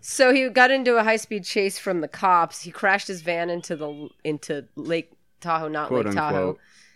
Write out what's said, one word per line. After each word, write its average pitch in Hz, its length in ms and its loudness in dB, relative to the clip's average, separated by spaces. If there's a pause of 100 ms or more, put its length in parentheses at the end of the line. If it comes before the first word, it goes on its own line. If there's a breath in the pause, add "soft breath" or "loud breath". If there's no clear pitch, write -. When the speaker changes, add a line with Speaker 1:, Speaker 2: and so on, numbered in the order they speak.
Speaker 1:
So 254 320 4
he 262 160 4
got 254 220 6
into 254 260 2
a 220 60 4
high 220 140 2
speed 214 260 -6
chase 196 340 -2
from 185 240 -2
the 151 60 -6
cops. 175 540 2
He 175 100 -16
crashed 196 380 0
his 185 120 -10
van 170 280 -2
into 175 260 -6
the, 147 340 -10 (140)
into 151 420 -6 (120)
Lake 160 340 -4 (300)
Tahoe, 160 260 -2
not 151 220 -4
Speaker 2:
Quote 123 160 0
Speaker 1:
Lake 104 100 -2
Tahoe. 151 220 -2
Speaker 2:
unquote. 92 220 -4 (360 soft breath)